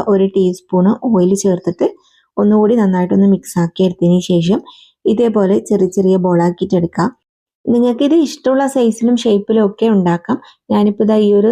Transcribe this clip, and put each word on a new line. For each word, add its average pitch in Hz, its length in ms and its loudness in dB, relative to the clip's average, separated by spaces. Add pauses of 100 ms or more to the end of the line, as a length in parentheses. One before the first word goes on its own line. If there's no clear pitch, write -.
ഒരു 196 220 2
ടീസ്പൂൺ 185 580 0 (180)
ഓയിൽ 190 300 2
ചേർത്തിട്ട് 185 540 -2 (480)
ഒന്നുകൂടി 214 380 2
നന്നായിട്ടൊന്ന് 190 540 0
മിക്സ് - 300 -2
ആക്കി 170 240 -4
എടുത്തതിന് 180 400 0
ശേഷം 175 360 0 (460)
ഇതേപോലെ 214 560 0
ചെറിയ 190 280 -2
ചെറിയ 190 280 0
ബോളാക്കിയിട്ടെടുക്കാം. 175 920 -2 (560)
നിങ്ങൾക്കിത് 240 520 0
ഇഷ്ടമുള്ള 269 500 0
സൈസിലും 240 500 0
ഷേപ്പിലും 220 460 0
ഒക്കെ 202 260 -2
ഉണ്ടാക്കാം. 180 480 -2 (320)
ഞാനിപ്പോൾ 208 360 0
ഇതാ 214 120 2
ഈ 214 160 2
ഒരു 208 180 2